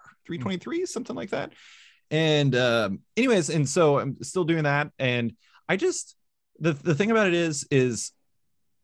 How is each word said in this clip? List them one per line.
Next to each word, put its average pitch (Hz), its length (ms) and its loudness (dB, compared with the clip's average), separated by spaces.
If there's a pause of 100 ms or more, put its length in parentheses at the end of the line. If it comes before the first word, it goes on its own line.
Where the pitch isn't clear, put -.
(260)
three 170 120 -8
twenty-three, 190 480 -6
something - 300 -10
like - 140 -10
that. - 240 -6 (580)
And, 151 440 2
um, 117 440 2 (160)
anyways, 214 340 2
and 151 200 0
so 147 300 4
I'm 120 220 -4
still - 220 -2
doing 160 200 0
that. 143 360 0
And 120 340 0 (360)
I 185 80 0
just, - 400 -4 (420)
the, 165 140 0
the 151 220 -2
thing 202 160 2
about 220 160 4
it 175 60 2
is, 165 380 -2
is 127 400 2 (720)